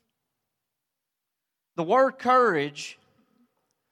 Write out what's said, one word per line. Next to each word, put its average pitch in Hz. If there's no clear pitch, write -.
The 170
word 262
courage 202